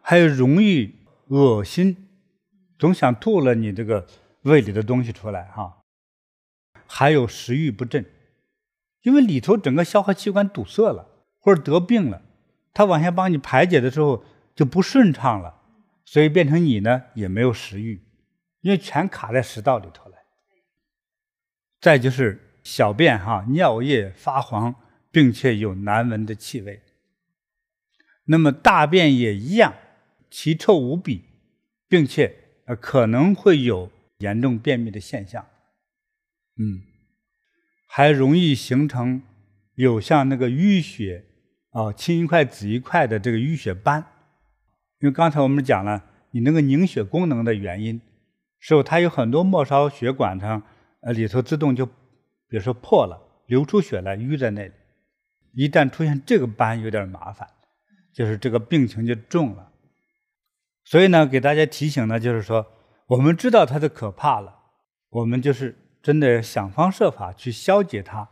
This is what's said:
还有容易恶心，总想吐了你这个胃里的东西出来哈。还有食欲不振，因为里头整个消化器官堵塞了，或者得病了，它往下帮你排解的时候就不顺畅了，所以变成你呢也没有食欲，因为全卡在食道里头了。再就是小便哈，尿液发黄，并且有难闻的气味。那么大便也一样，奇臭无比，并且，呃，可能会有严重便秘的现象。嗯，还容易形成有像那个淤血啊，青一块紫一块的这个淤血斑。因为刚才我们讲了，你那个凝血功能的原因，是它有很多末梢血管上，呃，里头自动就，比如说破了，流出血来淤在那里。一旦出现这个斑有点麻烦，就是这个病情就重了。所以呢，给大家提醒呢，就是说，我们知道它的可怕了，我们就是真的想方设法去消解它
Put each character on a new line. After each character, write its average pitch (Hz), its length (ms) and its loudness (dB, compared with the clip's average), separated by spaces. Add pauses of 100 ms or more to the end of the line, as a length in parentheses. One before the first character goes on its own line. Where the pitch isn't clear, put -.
还 - 160 0
有 175 100 6
容 143 360 2
易 156 320 0 (320)
恶 135 360 2
心， 180 460 -2 (720)
总 170 160 2
想 127 220 2
吐 202 260 0
了 127 120 2
你 110 160 -4
这 104 140 -8
个 104 220 -4 (380)
胃 143 180 6
里 107 100 -6
的 107 100 -4
东 123 220 -2
西 113 80 -10
出 107 180 -12
来 92 200 -10
哈。 95 320 -14 (1040)
还 139 240 2
有 131 180 2
食 - 260 -8
欲 151 160 -2
不 110 140 -10
振， 117 220 -6 (960)
因 247 100 2
为 285 80 6
里 160 220 2
头 208 160 2
整 143 160 -2
个 170 100 2
消 202 180 0
化 196 120 0
器 - 160 -6
官 196 180 0
堵 196 160 -8
塞 214 260 0
了， 87 160 -10 (320)
或 196 160 6
者 156 60 0
得 - 180 0
病 175 300 0
了， 90 140 -10 (500)
它 208 140 4
往 175 160 2
下 175 80 0
帮 185 200 -2
你 165 60 0
排 135 300 2
解 175 120 4
的 127 120 2
时 151 100 -4
候 139 240 0 (300)
就 156 100 2
不 151 160 0
顺 220 320 4
畅 117 300 -2
了， 85 180 -20 (460)
所 151 160 2
以 156 80 4
变 160 180 2
成 165 160 2
你 117 160 0
呢 123 220 0 (120)
也 104 140 -6
没 98 140 -2
有 127 100 2
食 104 300 -12
欲， 110 200 -12 (600)
因 190 100 0
为 190 60 0
全 - 280 -4
卡 - 260 -12
在 127 100 0
食 - 180 -12
道 123 180 0
里 90 140 -12
头 - 160 -20
了。 95 80 -20 (1600)
再 156 200 4
就 123 120 0
是 123 540 -6
小 110 260 0
便 120 280 2
哈， 98 320 -6
尿 139 320 0
液 120 340 -2
发 135 240 -4
黄， 120 340 -6 (380)
并 143 180 6
且 113 280 -2
有 104 160 -6
难 104 340 -2
闻 110 160 -6
的 107 100 -10
气 107 280 -14
味。 98 180 -18 (1400)
那 160 140 4
么 151 120 4
大 165 360 4
便 156 300 4
也 113 180 0
一 123 220 -4
样， 165 180 4 (560)
奇 160 260 -4
臭 190 220 2
无 131 180 -4
比， 143 280 -8 (600)
并 165 200 4
且， 127 280 -2 (300)
呃， 123 100 -10
可 120 320 0
能 139 280 2
会 175 260 2
有 95 300 -4 (280)
严 110 240 -4
重 127 160 -2
便 120 220 -2
秘 113 100 -8
的 104 80 -14
现 101 280 -14
象。 107 200 -16 (1120)
嗯， 101 220 -6 (1040)
还 143 240 2
容 139 260 4
易 170 160 2
形 135 360 -2
成 127 340 -4 (540)
有 120 240 2
像 139 280 2
那 135 60 0
个 123 140 -2
淤 180 340 2
血 95 420 -10 (460)
啊， 110 220 -4
青 165 260 -2
一 170 80 -2
块 156 180 2
紫 104 240 -8
一 117 120 -2
块 151 260 -2
的 110 140 -4
这 117 100 -4
个 113 80 -2
淤 147 180 -4
血 104 160 -8
斑。 143 320 -2 (920)
因 143 100 0
为 135 40 0
刚 165 180 2
才 147 100 -2
我 135 60 4
们 139 180 2
讲 107 200 0
了， 104 200 -4 (280)
你 120 80 -4
那 127 100 2
个 160 100 2
凝 143 240 2
血 120 200 -4
功 165 240 -2
能 117 160 -2
的 117 100 -2
原 98 260 -8
因， 113 200 -8 (580)
是 151 240 2
它 160 160 0
有 175 100 2
很 117 220 -2
多 156 140 2
末 180 200 2
梢 143 240 2
血 127 220 -6
管 104 300 -4
上， 107 200 -6 (420)
呃， 120 100 -6
里 113 160 -4
头 127 120 -2
自 139 160 -4
动 147 200 0
就， 127 100 -4
比 - 680 -18
如 104 40 -2
说 117 140 -4
破 139 320 0
了， - 400 -18
流 127 180 0
出 208 160 0
血 107 200 -6
来 95 160 -8
淤 127 200 -6
在 127 140 -4
那 104 160 -10
里。 95 60 -20 (800)
一 139 160 -2
旦 143 200 2
出 160 160 -6
现 147 220 -2
这 220 140 2
个 127 80 -4
斑 113 340 -4
有 110 80 -8
点 101 180 -4
麻 92 240 -16
烦， - 160 -20 (640)
就 117 140 -4
是 107 100 -4
这 113 140 -6
个 117 80 0
病 135 260 0
情 110 220 -6
就 120 80 -2
重 117 400 -4
了。 92 180 -20 (1120)
所 160 180 4
以 190 60 6
呢， 165 180 6
给 131 140 0
大 143 160 2
家 156 100 2
提 151 240 -6
醒 135 200 -2
呢， 113 100 -2
就 120 140 -2
是 113 100 -4
说， 110 240 -4 (400)
我 127 100 0
们 151 200 4
知 247 120 -2
道 220 160 6
它 139 140 -4
的 147 100 -2
可 107 220 -8
怕 120 300 -4
了， - 180 -20 (520)
我 117 140 -6
们 120 160 -2
就 139 120 0
是 123 240 -6 (240)
真 147 180 0
的 123 240 2
想 98 280 -8
方 170 200 0
设 185 200 0
法 92 220 -14
去 123 200 -12
消 196 300 0
解 104 200 -8
它 107 300 -14